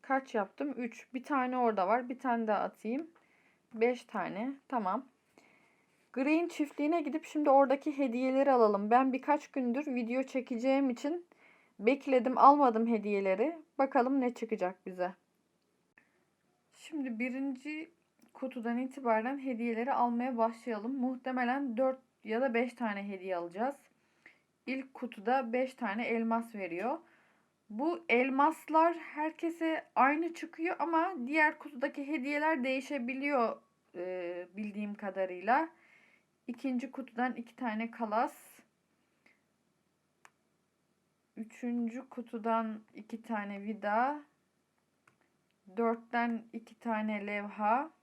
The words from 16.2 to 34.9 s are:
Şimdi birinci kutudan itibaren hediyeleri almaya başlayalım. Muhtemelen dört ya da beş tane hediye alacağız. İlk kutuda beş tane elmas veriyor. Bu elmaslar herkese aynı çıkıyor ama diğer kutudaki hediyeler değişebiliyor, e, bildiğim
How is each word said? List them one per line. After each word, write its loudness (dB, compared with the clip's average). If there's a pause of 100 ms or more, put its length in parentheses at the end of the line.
Şimdi -6
birinci -4 (440)
kutudan -4
itibaren 0
hediyeleri -2
almaya 0
başlayalım. -2
Muhtemelen -2
dört 2 (240)
ya -2
da 0
beş 0
tane -4
hediye -4
alacağız. -4 (880)
İlk -6
kutuda -2
beş -2
tane -4
elmas -2
veriyor. -4 (720)
Bu -4
elmaslar 4
herkese -4 (100)
aynı 4
çıkıyor -6
ama 0 (140)
diğer 4
kutudaki -6
hediyeler 0
değişebiliyor, -2 (380)
e, -6 (100)
bildiğim -8